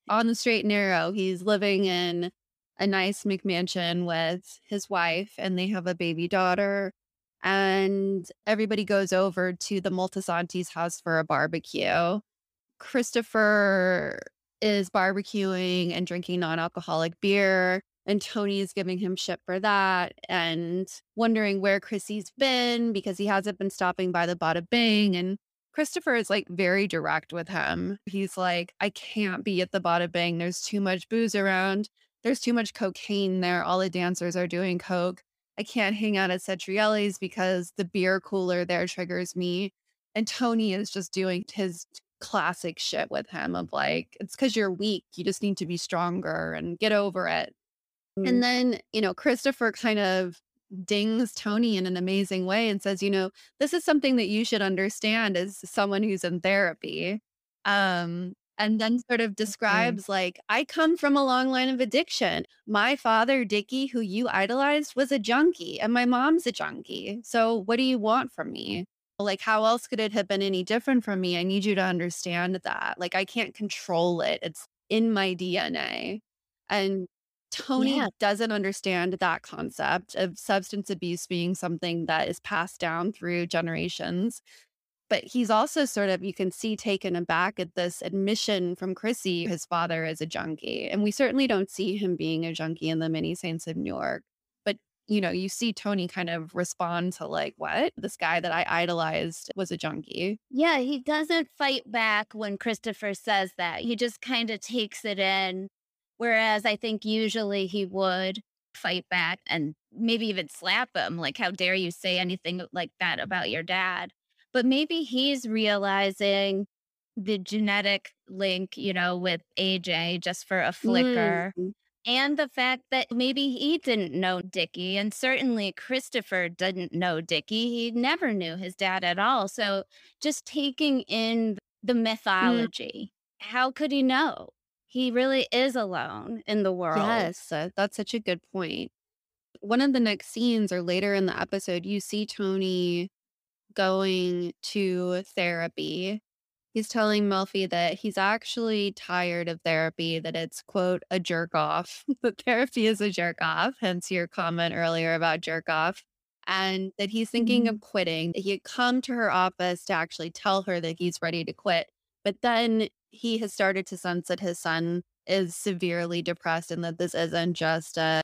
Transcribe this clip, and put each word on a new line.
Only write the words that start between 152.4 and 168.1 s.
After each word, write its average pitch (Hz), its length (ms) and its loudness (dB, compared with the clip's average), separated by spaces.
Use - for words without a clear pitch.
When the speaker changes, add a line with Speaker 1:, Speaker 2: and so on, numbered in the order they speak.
Speaker 1:
therapy 240 440 2
is 214 140 2
a 208 100 0
jerk 175 300 -2
off, 165 400 0
hence 180 300 -2
your 175 180 0
comment 170 460 -2
earlier 165 400 2
about 165 260 2
jerk 165 280 -4
off. 160 360 0
And 190 520 0
that 202 120 -2
he's 226 200 -2
thinking 240 380 4
of 214 80 -2
Speaker 2:
Mm-hmm. 214 40 -14
Speaker 1:
quitting. 170 560 -2
He 196 140 -2
had 196 140 -4
come 247 380 2
to 254 120 -6
her 226 160 2
office 180 560 0
to 196 80 -2
actually 165 360 -4
tell 196 320 0
her 180 180 -2
that 165 180 -4
he's 175 240 -2
ready 165 220 -2
to - 80 -6
quit. 170 380 0
But 202 180 -2
then 226 460 2
he 226 280 -4
has 214 140 -4
started 190 360 0
to 185 80 -8
sense 175 320 -4
that 180 120 -2
his 175 180 -4
son 170 440 -2
is 185 300 0
severely 170 680 -2
depressed 170 480 -2
and 170 140 -4
that 170 140 -6
this 175 160 -2
isn't 170 400 0
just 160 440 -2
a 160 260 2